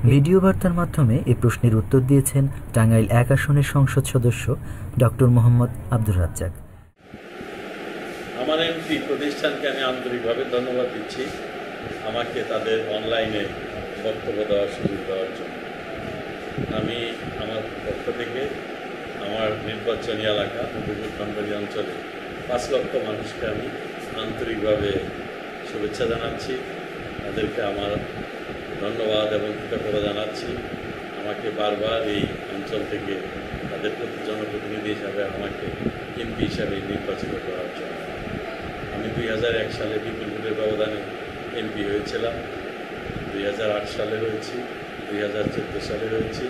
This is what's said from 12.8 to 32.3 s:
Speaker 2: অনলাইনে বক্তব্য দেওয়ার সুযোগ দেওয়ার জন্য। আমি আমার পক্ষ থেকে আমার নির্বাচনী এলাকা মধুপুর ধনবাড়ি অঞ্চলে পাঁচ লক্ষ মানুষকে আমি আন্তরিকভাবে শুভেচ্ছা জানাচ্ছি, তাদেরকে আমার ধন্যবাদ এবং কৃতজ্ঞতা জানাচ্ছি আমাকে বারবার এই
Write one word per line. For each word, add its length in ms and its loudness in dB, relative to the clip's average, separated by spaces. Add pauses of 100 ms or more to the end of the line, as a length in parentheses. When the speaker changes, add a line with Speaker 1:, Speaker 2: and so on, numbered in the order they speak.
Speaker 2:
অনলাইনে 460 0 (640)
বক্তব্য 340 -2 (100)
দেওয়ার 260 2
সুযোগ 340 -2
দেওয়ার 280 -2
জন্য। 180 -8 (1200)
আমি 200 -2 (440)
আমার 200 -4 (240)
পক্ষ 180 -4 (140)
থেকে 240 -4 (840)
আমার 240 0 (180)
নির্বাচনী 640 -2
এলাকা 280 0 (120)
মধুপুর 460 -4
ধনবাড়ি 320 -4 (100)
অঞ্চলে 340 -4 (540)
পাঁচ 220 0
লক্ষ 220 2 (160)
মানুষকে 440 -4
আমি 140 -2 (560)
আন্তরিকভাবে 680 0 (800)
শুভেচ্ছা 440 -2
জানাচ্ছি, 400 -4 (680)
তাদেরকে 380 -2 (100)
আমার 220 -2 (920)
ধন্যবাদ 460 2 (100)
এবং 200 0
কৃতজ্ঞতা 500 0
জানাচ্ছি 400 -2 (720)
আমাকে 260 -4 (120)
বারবার 420 2 (140)
এই 80 2 (320)